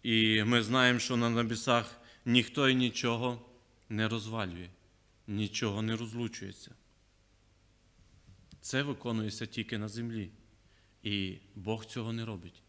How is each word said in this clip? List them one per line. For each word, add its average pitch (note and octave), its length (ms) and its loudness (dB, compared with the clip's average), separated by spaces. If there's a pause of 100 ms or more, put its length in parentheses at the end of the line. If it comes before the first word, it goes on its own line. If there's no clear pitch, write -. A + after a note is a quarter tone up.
І A2 420 6
ми A#2+ 180 4
знаємо, B2 360 4
що B2 180 -2
на A#2 140 2
небесах A#2 680 0 (240)
ніхто B2 440 4
і C3 60 6
нічого A#2+ 680 0 (460)
не A2 200 0
розвалює, G#2 600 -4 (580)
нічого G#2 560 -2
не A2+ 140 0
розлучується. A2 760 -8 (1900)
Це C3 220 -2
виконується A2+ 640 -4
тільки A2 320 -6
на G#2+ 100 -6
землі. A2 420 -6 (720)
І G2 360 -4 (160)
Бог G#2+ 320 -6
цього A#2 260 -6
не A#2 120 -4
робить. F#2 440 -12